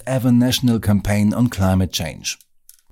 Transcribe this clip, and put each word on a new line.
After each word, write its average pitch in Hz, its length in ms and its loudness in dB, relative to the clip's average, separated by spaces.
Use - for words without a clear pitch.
ever 127 260 0
national 120 480 2
campaign 104 540 0
on 120 140 2
climate 92 440 0
change. - 460 -8